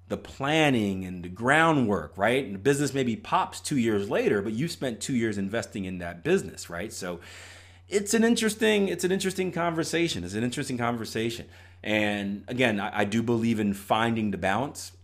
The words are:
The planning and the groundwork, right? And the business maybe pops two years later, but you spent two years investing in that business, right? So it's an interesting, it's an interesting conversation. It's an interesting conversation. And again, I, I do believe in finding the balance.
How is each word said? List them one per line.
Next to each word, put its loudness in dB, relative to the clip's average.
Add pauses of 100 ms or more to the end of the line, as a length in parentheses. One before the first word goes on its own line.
The -4
planning 2
and -8
the -8
groundwork, 2
right? 4
And -8
the -8
business 2
maybe 0
pops -2
two -4
years 2
later, 2
but -4
you -2
spent -6
two -2
years 0
investing -4
in -6
that -10
business, -2
right? -8
So -8 (680)
it's 0
an 4
interesting, 2
it's -4
an 2
interesting 0
conversation. 0
It's -6
an 0
interesting -4
conversation. -2 (360)
And 0
again, 2
I, -2
I 4
do 0
believe 2
in 2
finding 0
the -4
balance. -2 (120)